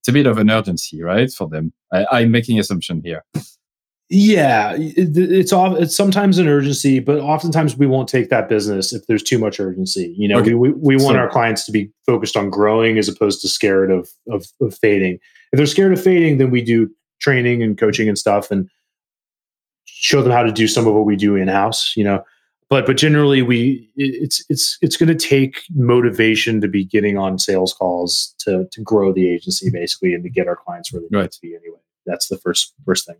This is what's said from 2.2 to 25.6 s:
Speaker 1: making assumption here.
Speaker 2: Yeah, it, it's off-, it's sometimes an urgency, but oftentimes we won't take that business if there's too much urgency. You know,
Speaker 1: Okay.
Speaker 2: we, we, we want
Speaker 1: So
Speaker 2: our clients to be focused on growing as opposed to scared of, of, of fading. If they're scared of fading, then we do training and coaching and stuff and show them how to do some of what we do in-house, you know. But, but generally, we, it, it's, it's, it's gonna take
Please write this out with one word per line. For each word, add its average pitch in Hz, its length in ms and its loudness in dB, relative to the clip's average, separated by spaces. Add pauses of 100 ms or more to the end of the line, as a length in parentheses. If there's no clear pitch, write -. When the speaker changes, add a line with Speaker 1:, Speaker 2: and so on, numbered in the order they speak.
Speaker 1:
making 117 280 0
assumption 87 460 -4
here. 80 200 -10 (880)
Speaker 2:
Yeah, 156 640 4
it, 160 400 -2
it's 180 360 2
off-, 185 260 2
it's 165 160 -2
sometimes 196 440 2
an 175 100 2
urgency, 139 500 2
but 139 200 0
oftentimes 151 580 -2
we 139 100 2
won't 131 220 0
take 123 220 0
that 117 180 0
business 101 440 -2
if 107 140 -12
there's 110 160 0
too 123 160 0
much 107 220 -2
urgency. 92 560 -6
You 104 120 -2
know, 101 100 2
Speaker 1:
Okay. 110 160 2
Speaker 2:
we, 123 160 4
we, 143 260 2
we 135 80 4
want 135 100 2
Speaker 1:
So 135 40 2
Speaker 2:
our 123 100 0
clients 113 380 -2
to 110 60 -12
be 104 200 -2 (140)
focused 110 300 0
on 101 140 -2
growing 110 480 2
as 101 100 0
opposed 101 340 -2
to 98 60 -4
scared 95 420 2
of, 92 180 0 (200)
of, 101 180 -6 (140)
of 110 180 -4
fading. 95 400 0 (340)
If 131 60 2
they're 147 80 4
scared 190 260 2
of 185 100 0
fading, 165 360 4
then 131 120 2
we 123 120 0
do 113 280 2 (300)
training 123 420 0
and 107 160 -2
coaching 107 300 0
and 101 100 -2
stuff 104 320 -2
and 95 200 -2 (1120)
show - 380 0
them 123 100 2
how 120 100 4
to 113 80 2
do 110 160 0
some 113 220 2
of 107 60 4
what 107 100 4
we 107 100 2
do 101 220 2
in-house, 98 580 -2
you 113 80 -2
know. 101 220 0 (440)
But, 135 180 2
but 135 100 2
generally, 147 460 4
we, 120 540 0
it, 135 260 -4
it's, - 260 -6
it's, - 320 -4
it's 147 160 0
gonna 165 180 2
take 135 480 -2 (120)